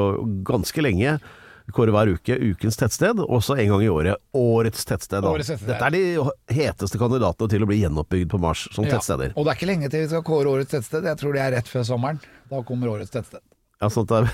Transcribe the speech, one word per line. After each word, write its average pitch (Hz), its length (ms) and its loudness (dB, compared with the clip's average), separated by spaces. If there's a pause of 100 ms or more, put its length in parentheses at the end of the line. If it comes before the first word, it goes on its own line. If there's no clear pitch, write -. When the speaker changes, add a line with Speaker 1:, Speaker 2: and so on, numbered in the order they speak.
(480)
Speaker 1:
ganske 143 380 -2
lenge. 127 320 2 (560)
Kåre 113 180 4
hver 104 220 4
uke 123 220 -2 (180)
ukens 110 240 -2
tettsted, 180 420 2
og 123 240 2
så 143 140 0
en 104 160 4
gang 98 100 4
i 110 60 4
året 85 260 2 (220)
årets 113 480 2
tettsted, 101 400 -4
da. 95 80 2
Speaker 2:
Årets 147 160 -4
tettsted. 117 240 -4
Speaker 1:
Dette 117 160 0
er 156 60 0
de 175 340 0 (240)
heteste 113 480 -2
kandidatene 113 480 2
til 107 160 2
å - 20 0
bli 104 140 2
gjenoppbygd 82 480 0
på 95 100 -2
Mars 82 320 0
som 107 140 -2
Speaker 2:
Ja. 147 100 0
Speaker 1:
tettsteder. 67 400 -2
Speaker 2:
Og 147 80 -2
det 151 80 2
er 131 80 -2
ikke 170 140 -4
lenge 147 160 -2
til 156 160 -2
vi 151 80 -6
skal 165 100 -2
kåre 156 240 0
årets 135 240 0
tettsted. 156 320 -4
Jeg 156 140 -2
tror 143 160 -4
det 139 80 0
er 135 160 0
rett 120 100 -4
før 123 160 -2
sommeren. 127 360 -2 (320)
Da 135 100 -6
kommer 123 320 -4
årets 104 180 -8
tettsted. - 300 -8 (400)
Speaker 1:
Ja, 104 80 2
sånn 110 180 0
at 113 260 4